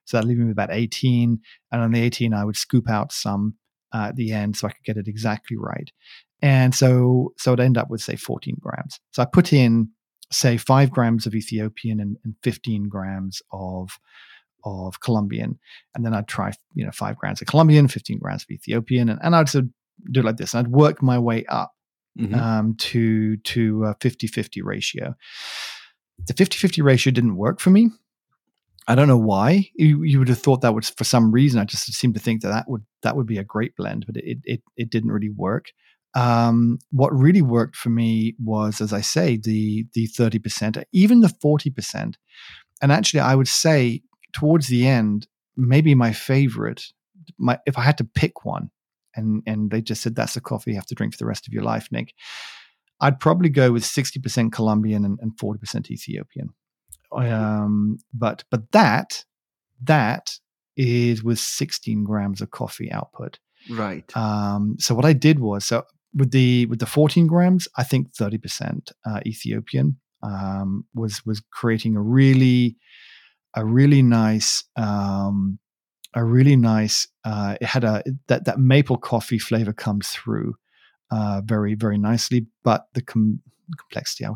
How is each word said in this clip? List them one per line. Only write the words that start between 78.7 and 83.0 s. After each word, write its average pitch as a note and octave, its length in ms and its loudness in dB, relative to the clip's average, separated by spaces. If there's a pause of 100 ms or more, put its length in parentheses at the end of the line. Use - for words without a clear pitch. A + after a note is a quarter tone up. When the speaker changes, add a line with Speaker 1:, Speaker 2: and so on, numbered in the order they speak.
Speaker 1:
coffee - 420 -4
flavor A2 340 -2
comes G2+ 360 -6
through, A2 460 -6 (560)
uh, G#2 340 -2
very, G#2+ 300 0
very G#2 240 -2
nicely, A#2 480 0 (160)
but - 300 0
the C3+ 100 -4